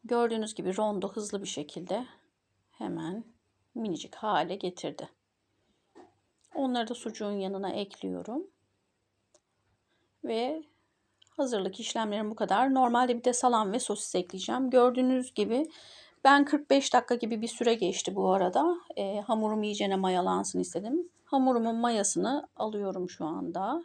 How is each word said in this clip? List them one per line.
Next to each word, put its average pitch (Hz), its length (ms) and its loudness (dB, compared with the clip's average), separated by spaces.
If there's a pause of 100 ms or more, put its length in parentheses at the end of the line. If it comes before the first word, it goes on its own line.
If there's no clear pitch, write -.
Gördüğünüz 226 500 -2
gibi 185 240 -4
rondo 208 360 -2
hızlı 208 280 -8
bir 190 60 -10
şekilde 180 580 -8 (680)
hemen 165 520 -8 (520)
minicik 214 400 -6
hale 180 400 -2
getirdi. 165 540 -8 (1500)
Onları 247 320 0
da 233 80 -6
sucuğun 214 360 -8
yanına 196 380 -4
ekliyorum. 202 800 -8 (1800)
Ve 254 400 -4 (680)
hazırlık 208 500 -2
işlemlerim 214 520 -4
bu 220 40 -8
kadar. 226 380 2
Normalde 247 440 4
bir 240 60 -8
de 247 100 4
salam 226 380 4
ve 240 80 0
sosis - 360 -4
ekleyeceğim. 226 540 -2
Gördüğünüz 254 640 4
gibi 233 360 0 (540)
ben 285 220 8
kırk 294 240 -2
beş 277 240 4
dakika 240 220 4
gibi 220 260 -2
bir 233 60 -4
süre 233 260 2
geçti 190 420 -2
bu 190 180 4
arada. 233 440 4 (180)
E, 202 240 -2
hamurum 214 440 0
iyicene 208 320 0
mayalansın 185 640 0
istedim. 226 500 -4 (160)
Hamurumun 240 500 2
mayasını 226 800 0
alıyorum 196 540 -4
şu - 160 -10
anda. 190 600 -4